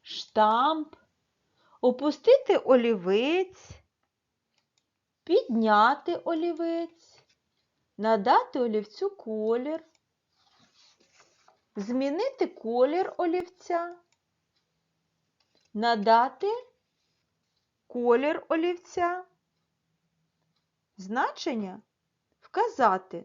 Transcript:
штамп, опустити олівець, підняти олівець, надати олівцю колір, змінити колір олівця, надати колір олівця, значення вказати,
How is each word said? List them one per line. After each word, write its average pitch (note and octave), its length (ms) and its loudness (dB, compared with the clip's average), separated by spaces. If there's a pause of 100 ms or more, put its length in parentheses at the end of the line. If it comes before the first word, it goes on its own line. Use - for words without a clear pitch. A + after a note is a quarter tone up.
штамп, B3+ 920 0 (840)
опустити D4 760 2
олівець, B3 1120 0 (1500)
підняти A#3 920 2
олівець, E4 1040 -6 (760)
надати A3+ 640 2
олівцю A3+ 500 -4
колір, A#3 760 -4 (1900)
змінити C#4 680 -4
колір C4+ 720 -2
олівця, F4 800 -4 (1800)
надати A#3 720 2 (1400)
колір B3 640 0
олівця, F4 760 -4 (1700)
значення A3 840 -6 (580)
вказати, A#3 840 -2